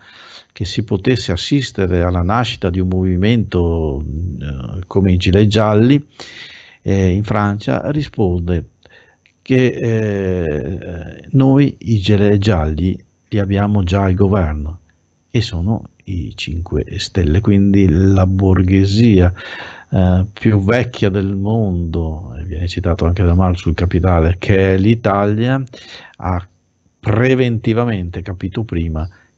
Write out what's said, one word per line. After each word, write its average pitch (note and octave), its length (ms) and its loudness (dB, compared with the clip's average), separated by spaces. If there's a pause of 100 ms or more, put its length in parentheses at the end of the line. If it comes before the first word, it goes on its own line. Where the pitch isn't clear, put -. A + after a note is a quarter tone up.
(520)
che - 140 -8
si - 180 -4
potesse A2 480 -2
assistere F#2 720 -2
alla F2+ 200 0
nascita G2+ 480 -2
di F#2 100 -4
un F#2 80 0
movimento, F2+ 1160 0
eh, C#2+ 840 -8
come F#2+ 260 2
i F2+ 40 4
Gilet F#2+ 300 4
Gialli, A2 580 2 (760)
eh, F#2+ 280 2
in G2 140 0
Francia, G#2+ 680 -2
risponde F2+ 760 -2 (720)
che, B2+ 260 2
eh, F2+ 1600 -4
noi C3+ 480 4
i A2 200 0
Gilet G2+ 400 4
Gialli F2+ 600 0 (280)
li G#2+ 100 -2
abbiamo G2+ 440 0
già G2 200 0
al F#2 120 2
governo E2+ 640 0 (500)
e A#2 120 0
sono G2 420 -4 (220)
i F2 300 -8
Cinque E2+ 500 -6 (120)
Stelle, E2 440 0
quindi G2 480 4
la F#2+ 360 4
borghesia, F#2+ 1080 4 (560)
eh, F#2 440 2
più G#2 280 2
vecchia A#2+ 480 0
del G2 260 -2
mondo, F2 1040 -4
e D#2 60 -8
viene E2+ 240 -6
citato F2 380 -2
anche F2 180 0
da F2 100 4
Marx F2+ 260 2
sul - 140 0
Capitale, F2+ 640 0
che F#2+ 360 2
è F#2+ 40 2
l'Italia, G#2+ 840 0 (560)
ha F2+ 300 -6 (520)
preventivamente A2+ 1200 0
capito G2 420 -8
prima E2 440 -4 (300)